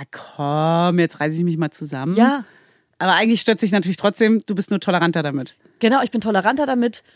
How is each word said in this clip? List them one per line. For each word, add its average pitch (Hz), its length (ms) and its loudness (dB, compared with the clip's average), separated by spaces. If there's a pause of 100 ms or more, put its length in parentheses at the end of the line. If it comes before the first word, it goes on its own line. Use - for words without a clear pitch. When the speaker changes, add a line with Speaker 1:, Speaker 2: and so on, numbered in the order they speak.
(100)
Speaker 1:
komm, 165 880 0
jetzt 165 220 0
reiß 156 160 -2
ich 175 80 -2
mich 170 120 -2
mal 156 140 -4
zusammen. 143 460 -6
Speaker 2:
Ja. 254 280 4 (540)
Speaker 1:
Aber 185 160 2
eigentlich 220 280 2
stört 220 180 2
sich 196 120 0
natürlich 185 260 0
trotzdem, 220 480 2
du 208 80 -6
bist 196 160 -4
nur 196 100 0
toleranter 170 420 0
damit. 135 320 -6 (260)
Speaker 2:
Genau, 247 200 2
ich 254 100 -2
bin 226 120 -4
toleranter 220 420 0
damit, 240 400 -2 (120)